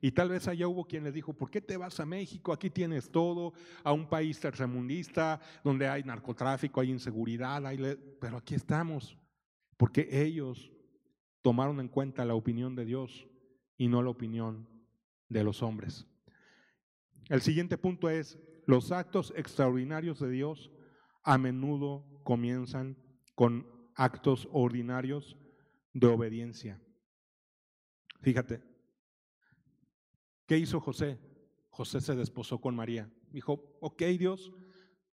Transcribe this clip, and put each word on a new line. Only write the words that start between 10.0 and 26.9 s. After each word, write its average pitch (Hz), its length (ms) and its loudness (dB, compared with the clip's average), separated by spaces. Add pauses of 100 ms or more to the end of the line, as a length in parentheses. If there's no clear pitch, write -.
ellos 143 600 -2 (720)
tomaron 135 400 4
en 127 80 -6
cuenta 135 340 -2
la 117 100 0
opinión 120 440 0
de 117 80 -4
Dios 127 420 -6 (480)
y 123 140 4
no 120 120 6
la 127 80 2
opinión 113 600 -4 (580)
de 110 160 2
los 107 180 0
hombres. 104 460 -4 (1200)
El 135 140 4
siguiente 170 360 0
punto 180 320 0
es, 160 300 -4 (280)
los 127 260 6
actos 180 420 -2
extraordinarios 139 840 0
de 131 80 -2
Dios 143 420 -6 (520)
a 139 140 6
menudo 139 880 -2
comienzan 127 720 -2 (400)
con 120 320 4 (280)
actos 131 580 2
ordinarios 127 840 0 (540)
de 123 160 8
obediencia. 113 760 0 (1400)